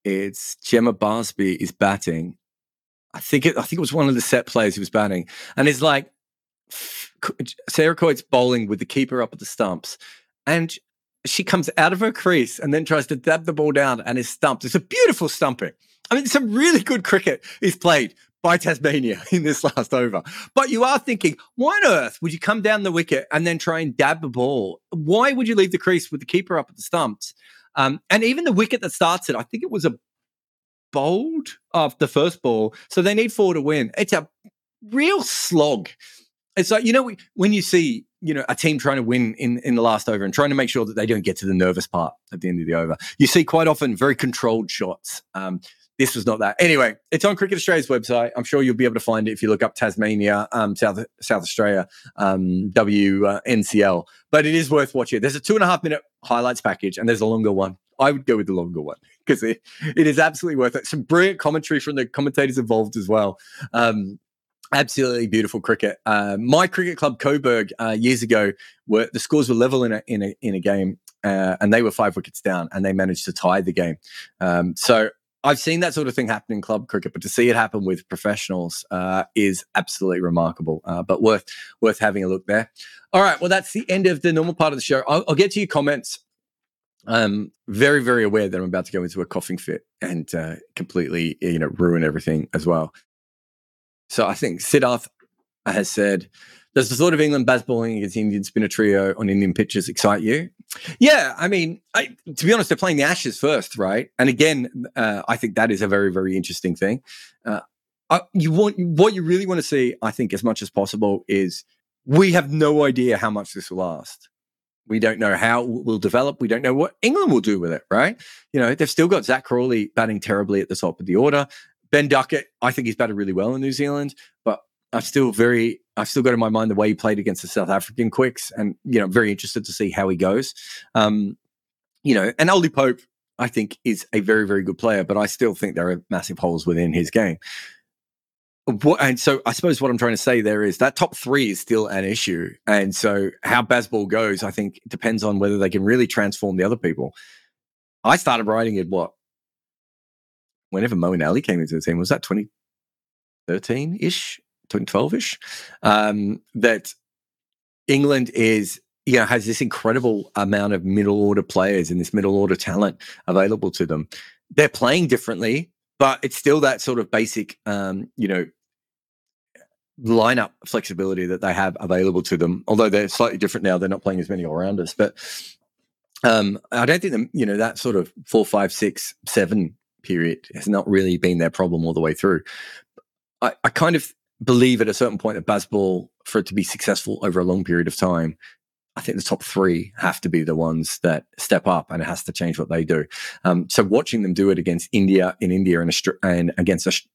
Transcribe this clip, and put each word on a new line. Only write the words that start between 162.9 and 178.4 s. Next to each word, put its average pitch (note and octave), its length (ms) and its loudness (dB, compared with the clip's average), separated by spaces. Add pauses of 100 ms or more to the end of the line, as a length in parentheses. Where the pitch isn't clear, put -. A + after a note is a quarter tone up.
available F#2+ 440 0
to F2+ 140 -4
them. D#2 240 -6 (440)
They're D3 140 4
playing D3 400 0
differently, A#2 640 -2 (280)
but C3+ 220 4
it's C#3 140 -6
still D3 240 4
that C3+ 220 2
sort B2 180 -2
of G2+ 100 -6
basic, A2 560 -2
um, G2 520 -6
you G#2+ 100 0
know, F2+ 180 -2 (1600)
lineup A2+ 480 4 (140)
flexibility F#2+ 600 -4
that F2+ 160 -4
they F#2+ 120 -2
have F#2+ 260 -2
available F#2 440 2
to F2+ 140 -2
them. E2+ 300 0
Although G#2+ 220 4
they're G2+ 180 2
slightly G2+ 300 0
different G2 260 -4
now, F#2 140 2
they're F#2 120 -2
not F#2+ 140 -6
playing F#2 160 -2
as E2+ 100 -6
many F#2 160 -4
all-rounders. F2 480 -4
But, - 220 0 (1080)
um, G#2+ 360 2 (120)
I A#2+ 140 0
don't E3+ 160 2
think F#3 120 -2
the, A2 200 -2
you C3+ 120 0
know, G2+ 120 -2
that A2+ 220 -2
sort A#2+ 160 -2
of F2+ 160 0 (140)
four, A2 200 2